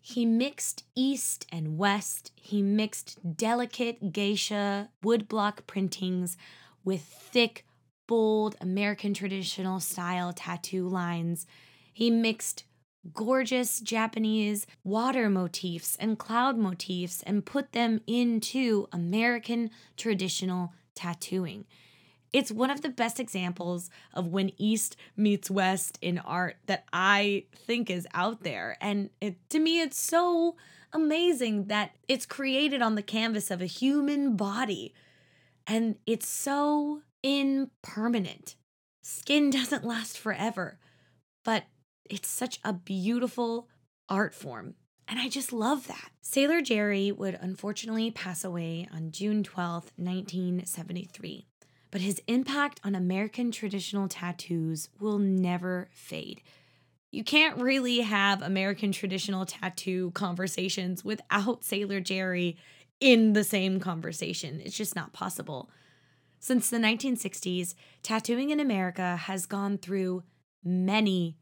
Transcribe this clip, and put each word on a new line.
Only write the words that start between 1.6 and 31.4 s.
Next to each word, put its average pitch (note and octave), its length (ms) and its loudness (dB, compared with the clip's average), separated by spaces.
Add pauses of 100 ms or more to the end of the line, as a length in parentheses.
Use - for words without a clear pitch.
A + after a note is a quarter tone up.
West. G3+ 580 0
He - 240 -2
mixed G3+ 760 0
delicate A#3 760 -2
geisha G3+ 800 0 (120)
woodblock G#3 640 0
printings F#3 720 -2 (480)
with F#3+ 160 0
thick, - 640 0 (440)
bold G#3+ 520 4
American G3+ 520 0
traditional F#3+ 680 -4
style F3+ 520 -4
tattoo F3 540 -6
lines. E3+ 580 -2 (480)
He A3+ 160 2
mixed A3+ 540 2 (500)
gorgeous B3 680 0
Japanese A3 840 0 (200)
water A#3 440 2
motifs F3+ 680 -2
and A3 200 0
cloud A#3+ 400 0
motifs F#3 680 -2
and G3+ 200 0
put - 280 -2
them A#3 340 2
into A#3 840 2
American A3+ 760 0 (260)
traditional F#3 760 -2 (220)
tattooing. E3+ 680 -6 (680)
It's C4 200 2
one B3 180 2
of C#4+ 120 -4
the D4+ 80 -2
best A#3 280 -2
examples F3+ 720 -4 (240)
of F3+ 140 -2
when F#3+ 280 0
East G#3+ 400 0 (200)
meets G3+ 340 2
West F#3+ 500 0
in F3 180 0
art F3 480 -4
that - 260 -2
I G3+ 540 4 (100)
think A#3+ 340 -2
is F3+ 240 -4
out G3 300 -2
there. A2 360 -6
And G3+ 300 -2 (100)
it, G3 300 -8
to D#4 80 2
me, E4 220 4
it's D4 180 -2
so E4+ 560 4 (380)
amazing D4+ 720 2